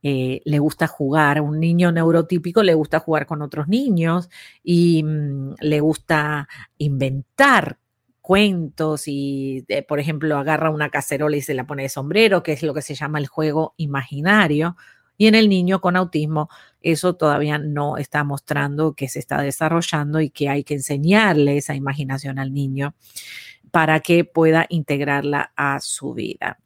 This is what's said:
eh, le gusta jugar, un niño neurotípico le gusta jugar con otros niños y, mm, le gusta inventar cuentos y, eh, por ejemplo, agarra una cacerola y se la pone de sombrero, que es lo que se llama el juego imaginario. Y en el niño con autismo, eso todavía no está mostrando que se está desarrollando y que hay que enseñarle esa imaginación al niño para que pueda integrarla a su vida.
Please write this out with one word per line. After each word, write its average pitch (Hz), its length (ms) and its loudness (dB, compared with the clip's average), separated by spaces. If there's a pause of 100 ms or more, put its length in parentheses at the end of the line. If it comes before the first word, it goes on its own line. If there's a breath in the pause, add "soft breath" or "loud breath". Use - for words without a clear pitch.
eh, 131 420 -2
le 151 140 0
gusta 151 260 0
jugar, 147 560 0
un 151 180 -4
niño 170 320 2
neurotípico 170 720 2
le 180 140 4
gusta 156 240 0
jugar 156 260 -2
con 151 160 -8
otros 147 260 -6
niños 175 640 0 (340 loud breath)
y, 170 400 4
mm, 143 560 -4
le 151 200 0
gusta 151 680 -2 (300 loud breath)
inventar 139 1000 0 (420)
cuentos 165 840 0
y, 135 640 -6
eh, 135 120 -2
por 147 180 -4
ejemplo, 151 380 -2
agarra 156 320 0
una 151 200 -2
cacerola 147 480 -2
y 139 40 -2
se 139 140 -6
la 131 100 -4
pone 139 180 -8
de 135 60 -6
sombrero, 175 540 2
que 160 80 -4
es 143 100 -4
lo 151 140 -2
que 147 80 -6
se 147 100 -10
llama 151 240 -6
el 147 80 -2
juego 156 520 -2
imaginario. 151 1000 0 (420 soft breath)
Y 214 60 6
en 214 80 8
el 220 160 6
niño 185 320 2
con 180 140 0
autismo, 156 520 -2 (320 soft breath)
eso 175 360 0
todavía 147 420 2
no 147 400 -4
está 147 260 -4
mostrando 143 680 -2
que 135 160 -8
se - 80 -8
está 143 240 -4
desarrollando 156 800 -2
y 147 80 0
que 143 180 -4
hay 139 160 -2
que 147 120 -6
enseñarle 147 840 2
esa 143 160 -4
imaginación 135 640 -6
al 135 160 -6
niño 139 400 -4 (760 loud breath)
para 160 280 4
que 170 260 4
pueda 160 440 4
integrarla 143 840 -2
a 143 240 -2
su - 340 -8
vida. - 520 -8